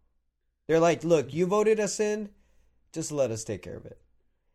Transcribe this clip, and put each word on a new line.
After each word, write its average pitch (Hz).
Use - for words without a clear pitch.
They're 160
like, 160
"Look, 151
you 175
voted 208
us 202
in. 208
Just 156
let 135
us 113
take 101
care 80
of -
it." -